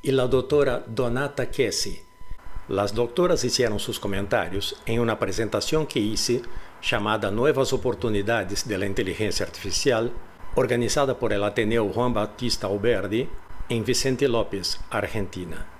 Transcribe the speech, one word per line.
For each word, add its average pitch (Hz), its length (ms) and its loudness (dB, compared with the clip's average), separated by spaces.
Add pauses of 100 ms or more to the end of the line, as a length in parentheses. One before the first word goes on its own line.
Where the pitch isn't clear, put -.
y 135 60 2
la 131 160 4
doctora 127 580 4
Donata 123 640 -2
Kessi. 101 500 0 (680)
Las 101 260 0
doctoras 120 500 2
hicieron 113 360 2
sus - 200 -6
comentarios 98 880 -2
en 113 140 0
una 113 180 2
presentación 110 720 0
que - 120 -2
hice 107 440 0 (400)
llamada 107 480 0
Nuevas 135 420 2
Oportunidades 104 960 0
de 104 100 -2
la 98 80 0
Inteligencia 98 600 0
Artificial, 117 640 0 (420)
organizada 123 640 2
por 107 160 0
el 101 100 2
Ateneo 107 480 2
Juan 120 220 2
Bautista 107 540 -2
Alberdi 104 600 0 (400)
en 117 160 0
Vicente 127 440 2
López, 104 520 0 (120)
Argentina. 92 720 -4 (140)